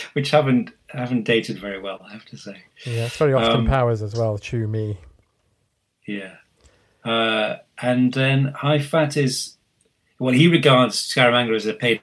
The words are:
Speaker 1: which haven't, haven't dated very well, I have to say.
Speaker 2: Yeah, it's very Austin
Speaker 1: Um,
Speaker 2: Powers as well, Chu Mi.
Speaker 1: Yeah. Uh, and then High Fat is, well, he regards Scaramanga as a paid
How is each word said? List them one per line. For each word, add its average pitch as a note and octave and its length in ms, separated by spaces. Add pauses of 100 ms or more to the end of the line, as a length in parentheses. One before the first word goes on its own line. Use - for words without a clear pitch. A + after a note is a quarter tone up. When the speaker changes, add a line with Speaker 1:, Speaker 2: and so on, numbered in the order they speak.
(120)
Speaker 1:
which C#3+ 180
haven't, C3+ 400 (180)
haven't B2 360
dated A2+ 340
very G2 220
well, F#2+ 260
I G2+ 60
have G#2+ 140
to - 100
say. G2 260 (220)
Speaker 2:
Yeah, A#2 220
it's A#2+ 100
very D3 160
Austin A#2 280
Speaker 1:
Um, A#2 60
Speaker 2:
Powers A#2+ 360
as G#2 120
well, A2+ 240
Chu A2+ 300
Mi. G#2+ 300 (1080)
Speaker 1:
Yeah. F#2+ 280 (720)
Uh, A2+ 520 (240)
and B2 320
then C3+ 340 (100)
High D3 240
Fat D3 360
is, C#3 400 (600)
well, B2+ 160
he D#3 140
regards C3+ 480
Scaramanga A#2+ 600
as G#2 100
a G#2+ 80
paid A#2 280